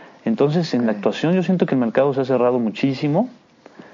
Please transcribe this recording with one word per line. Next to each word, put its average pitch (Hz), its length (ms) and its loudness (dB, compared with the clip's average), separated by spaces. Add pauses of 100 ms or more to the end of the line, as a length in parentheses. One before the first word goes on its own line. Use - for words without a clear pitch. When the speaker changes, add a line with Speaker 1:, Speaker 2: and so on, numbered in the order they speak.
(240)
Speaker 1:
Entonces, 147 480 0
en 120 140 0
la 110 60 0
Speaker 2:
Ok. 104 60 -4
Speaker 1:
actuación 127 360 0
yo 185 80 2
siento 175 240 2
que 143 80 -2
el 131 60 0
mercado 131 340 0
se 135 80 -2
ha - 20 0
cerrado 123 340 2
muchísimo. 139 720 -2 (640)